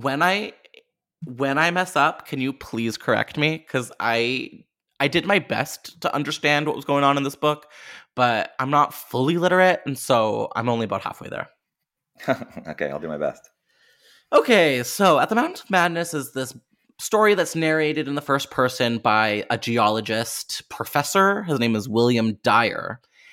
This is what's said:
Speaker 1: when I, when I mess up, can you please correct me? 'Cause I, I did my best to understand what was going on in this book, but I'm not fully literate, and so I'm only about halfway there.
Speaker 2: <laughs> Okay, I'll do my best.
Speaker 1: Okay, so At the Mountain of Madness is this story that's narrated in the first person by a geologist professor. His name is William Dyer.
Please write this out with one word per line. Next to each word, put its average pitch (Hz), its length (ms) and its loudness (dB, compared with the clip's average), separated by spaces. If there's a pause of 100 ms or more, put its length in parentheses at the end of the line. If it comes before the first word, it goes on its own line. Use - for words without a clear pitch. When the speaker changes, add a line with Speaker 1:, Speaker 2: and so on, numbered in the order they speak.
Speaker 1:
when 139 220 -2
I, 196 300 0 (720)
when 135 340 -2
I 165 120 4
mess 180 260 -2
up, 151 300 0
can 135 140 -6
you 135 120 -2
please 113 440 -6
correct 110 400 -2
me? 156 220 0 (100)
'Cause 123 300 -4
I, 117 640 -2 (360)
I 143 80 2
did 160 180 0
my 196 140 2
best - 600 -6
to 160 120 -2
understand 147 520 -2
what 151 100 -4
was 139 80 -12
going 143 200 0
on 139 120 4
in 139 80 -2
this 139 100 -6
book, 151 320 -2 (480)
but 120 460 0
I'm 135 100 -2
not 147 240 2
fully 139 440 -2
literate, 185 480 4
and 139 120 -6
so 110 560 0
I'm 117 140 -2
only 117 160 0
about 101 180 -4
halfway - 260 -10
there. - 200 -10 (800)
Speaker 2:
<laughs> - 420 -6
Okay, 76 220 -6
I'll 73 100 -8
do 80 80 -10
my 76 100 -8
best. 73 320 -6 (840)
Speaker 1:
Okay, 165 520 4
so 175 340 4
At 123 100 2
the 220 60 -2
Mountain 320 300 -2
of - 60 -12
Madness 170 440 0
is 135 180 -8
this 131 240 -8 (440)
story 214 340 2
that's 180 220 -2
narrated 156 500 0
in 143 80 -4
the 143 60 -4
first 139 300 -2
person 123 480 0
by 107 520 2
a 117 80 0
geologist 110 1120 -2
professor. 196 720 0
His 160 160 -2
name 117 160 2
is 104 140 -4
William 113 560 2
Dyer. 117 560 2 (320)